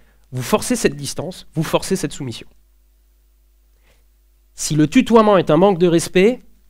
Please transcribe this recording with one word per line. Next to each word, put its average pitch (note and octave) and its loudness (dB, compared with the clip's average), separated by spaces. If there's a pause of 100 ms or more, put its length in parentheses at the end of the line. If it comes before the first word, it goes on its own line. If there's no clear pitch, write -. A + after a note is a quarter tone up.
(320)
vous B2+ -10
forcez G#3+ -2
cette F3 -2
distance, C#3+ -12
vous D#3+ -4
forcez E3+ -4
cette D#3+ -6
soumission. - -12 (2000)
Si - -6
le D3+ 2
tutoiement A3 4
est E3 0
un D3+ 4
manque F#3+ 4
de F3 2
respect, F#3 0 (300)